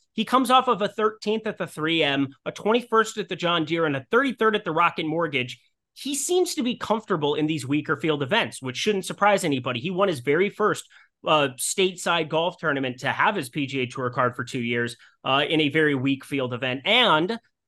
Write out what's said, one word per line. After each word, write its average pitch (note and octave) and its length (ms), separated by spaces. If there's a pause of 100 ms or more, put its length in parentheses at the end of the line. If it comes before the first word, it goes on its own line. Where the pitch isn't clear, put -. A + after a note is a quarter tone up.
(140)
He - 120
comes B3+ 260
off B3+ 160
of G#3+ 140
a G3+ 60
thirteenth G#3+ 600
at G#3 100
the F3 100
three D#3+ 360
M, C#3 240 (180)
a - 60
twenty-first A3 640
at F#3+ 100
the F#3 80
John E3+ 300
Deere, E3 200
and D3 100
a B2+ 160
thirty-third A3+ 440
at G#3 80
the E3+ 80
Rocket E3 360
Mortgage. D3 520 (340)
He C#4 220
seems F4 400
to D4 80
be A#3+ 140
comfortable E3+ 580
in D3+ 120
these D3+ 200
weaker D3 300
field D3+ 260
events, D#3+ 380
which B2+ 160
shouldn't G3+ 280
surprise G3 380
anybody. B2+ 380
He F3 100
won F#3+ 160
his D#3 140
very D#3 280
first, - 380 (400)
uh, D3+ 300
stateside F3 720
golf E3 280
tournament C3+ 420
to C3+ 100
have E3 260
his C#3+ 140
P D3 160
G C3 160
A B2 60
Tour B2 220
card B2 280
for - 80
two B2 160
years, A#2+ 340 (300)
uh, C3+ 220
in D#3+ 120
a D#3 80
very D3 280
weak C3+ 280
field C3 300
event. B2+ 320
And G3+ 520 (300)